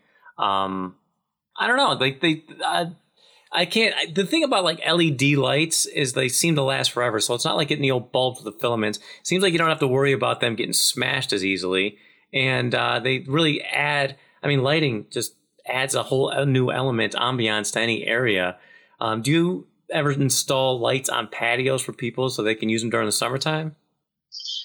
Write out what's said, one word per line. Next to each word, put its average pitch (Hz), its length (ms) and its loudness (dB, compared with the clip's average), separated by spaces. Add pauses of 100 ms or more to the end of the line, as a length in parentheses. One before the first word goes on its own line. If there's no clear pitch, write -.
(380)
Um, 95 600 -2 (600)
I 214 100 -2
don't 247 100 2
know. 254 160 2
Like, 135 260 -2
they, 160 240 0 (200)
uh, 175 240 -2 (680)
I 175 120 2
can't, 214 300 2
I, 151 160 -4
the 190 140 0
thing 320 180 2
about, 226 220 2
like, 165 180 -2
L 170 180 4
E 165 80 4
D 139 280 4
lights 139 480 2
is 135 280 -2
they 131 140 0
seem 165 280 2
to 139 80 2
last 135 280 0
forever. 117 300 0
So 120 120 0
it's 120 120 -2
not 160 100 0
like 151 140 0
getting 151 120 -2
the 135 100 2
old 123 200 -2
bulbs 127 320 0
with 104 100 -8
the - 60 -20
filaments. 110 380 0
It - 280 -20
seems 185 160 0
like 185 120 4
you 170 40 2
don't 165 120 2
have 156 100 0
to 143 80 2
worry 135 240 4
about 120 300 0
them 117 140 0
getting 110 180 -2
smashed 131 580 0
as 95 140 0
easily. 95 520 0 (360)
And, 127 420 0
uh, 120 240 0
they 131 200 0
really 151 440 0
add, 143 540 -2 (260)
I 147 60 0
mean, 139 140 2
lighting 135 460 0
just - 260 -6 (320)
adds 131 260 -2
a 120 100 0
whole, 135 260 0
a 131 140 0
new 127 280 2
element, 120 420 0
ambiance 113 600 0
to 113 60 0
any 113 240 0
area. 104 540 0 (420)
Um, 113 220 -2
do 135 100 0
you 175 360 0 (240)
ever 147 200 0
install 131 680 0
lights 127 280 0
on 120 200 -2
patios 127 560 0
for 117 100 -8
people 127 380 -2
so 117 100 -4
they 110 140 2
can 110 120 -4
use 110 140 2
them 117 80 -2
during 110 160 0
the 104 60 -2
summertime? 151 640 -2 (880)